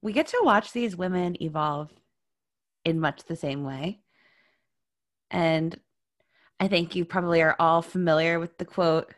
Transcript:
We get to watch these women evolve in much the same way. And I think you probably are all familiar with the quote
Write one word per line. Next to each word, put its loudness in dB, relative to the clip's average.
We -4
get 0
to -2
watch 2
these -4
women -2
evolve -4
in 0
much -2
the -8
same -6
way. -8
And 0
I 2
think 0
you -2
probably 2
are 4
all 4
familiar 2
with -10
the -6
quote 0